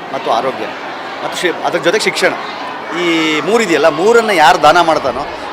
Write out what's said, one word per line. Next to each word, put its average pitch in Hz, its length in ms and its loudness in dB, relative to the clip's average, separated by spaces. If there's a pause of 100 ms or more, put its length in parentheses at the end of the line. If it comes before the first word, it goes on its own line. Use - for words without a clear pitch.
(140)
ಮತ್ತು 139 160 -4
ಆರೋಗ್ಯ 117 340 -2 (600)
ಮತ್ತು - 140 -8
ಶಿ-, - 260 -2
ಅದ್ರ 156 140 0
ಜೊತೆಗೆ 180 260 0
ಶಿಕ್ಷಣ. 175 280 0 (680)
ಈ 160 400 0
ಮೂರಿದೆಯಲ್ಲ, 165 480 2
ಮೂರನ್ನು 214 440 4
ಯಾರು 165 300 6
ದಾನ 160 180 6
ಮಾಡ್ತಾನೋ 139 400 0 (320)